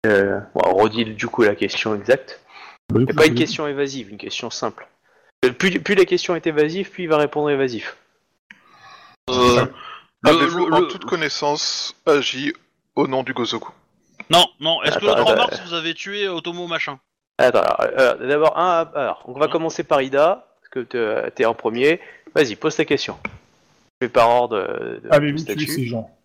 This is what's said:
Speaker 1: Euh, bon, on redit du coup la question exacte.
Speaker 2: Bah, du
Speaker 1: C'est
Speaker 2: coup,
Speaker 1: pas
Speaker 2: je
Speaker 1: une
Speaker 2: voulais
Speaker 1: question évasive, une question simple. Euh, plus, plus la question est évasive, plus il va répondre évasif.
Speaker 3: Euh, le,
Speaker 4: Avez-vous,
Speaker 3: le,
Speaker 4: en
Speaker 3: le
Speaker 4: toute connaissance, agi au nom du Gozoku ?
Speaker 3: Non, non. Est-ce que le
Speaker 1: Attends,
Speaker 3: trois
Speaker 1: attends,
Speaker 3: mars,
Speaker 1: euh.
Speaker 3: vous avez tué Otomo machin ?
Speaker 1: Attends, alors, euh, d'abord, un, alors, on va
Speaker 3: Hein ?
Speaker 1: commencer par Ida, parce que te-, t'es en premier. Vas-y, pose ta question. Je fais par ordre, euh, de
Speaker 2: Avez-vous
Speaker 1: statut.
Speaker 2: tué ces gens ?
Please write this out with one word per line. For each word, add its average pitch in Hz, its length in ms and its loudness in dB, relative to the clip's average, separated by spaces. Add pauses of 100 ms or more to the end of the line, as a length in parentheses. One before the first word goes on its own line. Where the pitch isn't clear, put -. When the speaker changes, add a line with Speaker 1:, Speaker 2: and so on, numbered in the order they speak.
Speaker 1:
Euh, 101 340 2 (140)
bon, 92 140 0
on 92 80 2
redit 110 300 2
du 110 220 -8
coup - 140 -2
la 104 140 4
question 107 400 -2
exacte. 123 440 -2 (500)
Speaker 2:
Bah, 113 100 2
du 131 60 4
Speaker 1:
C'est - 60 -4
Speaker 2:
coup, 151 60 -4
Speaker 1:
pas 156 60 6
Speaker 2:
je 156 60 6
Speaker 1:
une 139 40 0
Speaker 2:
voulais 120 120 0
Speaker 1:
question 151 220 -6
évasive, 135 440 -6
une 104 60 -16
question 110 340 -10
simple. - 360 -8 (580)
Euh, 123 60 4
plus, 180 300 -2
plus 196 140 0
la 185 100 6
question 175 300 -2
est 160 100 -6
évasive, 160 460 0
plus 185 140 -10
il 156 40 -8
va 156 80 4
répondre 147 320 0
évasif. 131 480 -2 (1300)
Speaker 3:
Euh, 127 360 4 (580)
le, 143 60 6
Speaker 4:
Avez-vous, 170 380 2
Speaker 3:
le, 160 60 2
Speaker 4:
en 180 80 4
Speaker 3:
le 165 60 0
Speaker 4:
toute 151 180 -10
connaissance, 151 880 -4 (100)
agi 143 480 0 (420)
au 135 120 2
nom 131 160 -2
du 131 100 -8
Gozoku ? 117 380 -6 (580)
Speaker 3:
Non, 170 160 4 (140)
non. 160 240 -2
Est-ce - 160 0
que 208 60 -2
le 208 60 4
Speaker 1:
Attends, 120 120 4
Speaker 3:
trois - 100 4
Speaker 1:
attends, - 140 4
Speaker 3:
mars, - 120 -6
Speaker 1:
euh. 180 80 -16
Speaker 3:
vous 170 60 -10
avez 165 200 -6
tué 202 340 -6
Otomo 175 400 -8
machin ? 151 320 -6 (380)
Speaker 1:
Attends, 123 240 4
alors, - 200 0 (180)
euh, 127 280 2
d'abord, 151 300 2
un, 165 380 0
alors, 127 320 -4
on 123 100 -14
va 147 80 2
Speaker 3:
Hein ? 147 40 -4
Speaker 1:
commencer 160 340 -4
par 139 180 2
Ida, 143 460 2 (140)
parce - 80 -20
que 131 100 -6
te-, 117 520 -4
t'es 120 140 0
en 113 80 2
premier. 127 460 0 (340)
Vas-y, 123 220 0
pose 156 200 -4
ta 156 100 0
question. - 400 -4
Je - 840 -12
fais - 40 -6
par 117 180 6
ordre, 117 280 2
euh, 58 440 -6
de - 100 -16
Speaker 2:
Avez-vous 147 280 0
Speaker 1:
statut. 147 260 -6
Speaker 2:
tué 143 80 -8
ces 135 120 -4
gens ? 117 240 -8 (160)